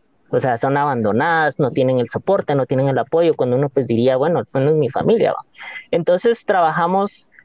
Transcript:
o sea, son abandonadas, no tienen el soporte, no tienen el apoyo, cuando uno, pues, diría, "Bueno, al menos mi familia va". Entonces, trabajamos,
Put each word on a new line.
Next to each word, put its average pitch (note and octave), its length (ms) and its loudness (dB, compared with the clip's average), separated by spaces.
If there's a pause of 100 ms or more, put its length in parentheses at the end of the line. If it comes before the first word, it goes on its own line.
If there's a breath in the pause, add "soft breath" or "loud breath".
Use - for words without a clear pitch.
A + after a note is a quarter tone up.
(300)
o B2+ 100 0
sea, B2 160 0
son C#3 200 -2
abandonadas, C#3+ 840 0
no C3 100 0
tienen C3 300 0
el A#2 80 -2
soporte, F#3 480 -2
no C3 100 0
tienen C3+ 220 0
el C3 100 0
apoyo, D#3+ 360 2
cuando B2+ 220 0
uno, C#3+ 120 0
pues, C3+ 180 0
diría, A#2+ 300 2
"Bueno, D3+ 240 0
al - 120 -6
menos C#3+ 220 2
mi D3+ 140 2
familia F3+ 440 0
va". - 120 -10 (480 loud breath)
Entonces, F3+ 520 0
trabajamos, F3 840 0 (140)